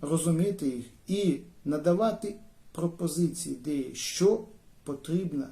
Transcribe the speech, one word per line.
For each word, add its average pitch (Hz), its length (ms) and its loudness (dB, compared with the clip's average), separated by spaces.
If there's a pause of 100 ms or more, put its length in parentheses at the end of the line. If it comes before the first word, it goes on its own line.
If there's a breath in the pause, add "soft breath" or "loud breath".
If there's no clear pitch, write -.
розуміти 160 640 2
їх 123 180 -2 (220)
і 190 320 2 (260)
надавати 175 720 2 (360)
пропозиції, 165 840 -2
ідеї, 131 400 -4
що 214 500 2 (380)
потрібно 147 680 -2